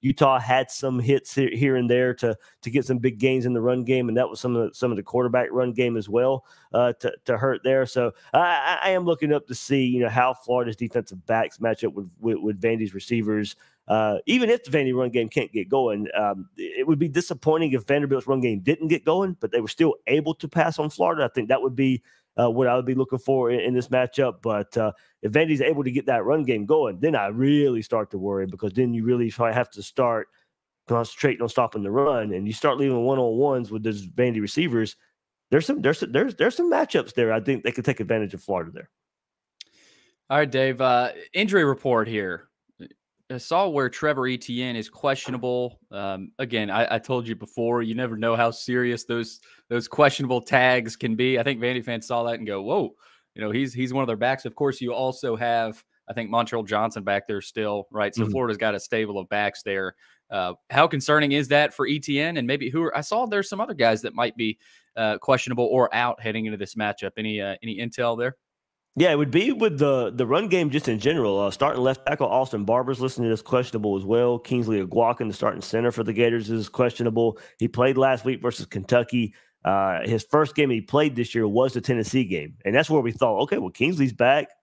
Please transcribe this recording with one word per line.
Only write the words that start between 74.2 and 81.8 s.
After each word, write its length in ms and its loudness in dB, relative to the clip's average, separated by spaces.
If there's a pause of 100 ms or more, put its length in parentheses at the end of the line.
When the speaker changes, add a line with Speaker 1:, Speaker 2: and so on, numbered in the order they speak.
Speaker 1:
Kingsley 440 -2
Aguakin, 480 0
the 40 -6
starting 280 -2
center 320 0
for 100 -4
the 80 -2
Gators, 380 2
is 180 -2
questionable. 720 0 (180)
He 120 -2
played 280 2
last 280 2
week 160 -4
versus 240 -4
Kentucky. 680 0 (300)
Uh, 420 0
his 240 -2
first 260 2
game 160 2
he 100 0
played 340 2
this 200 -4
year 120 2
was 240 2
the 80 -4
Tennessee 440 0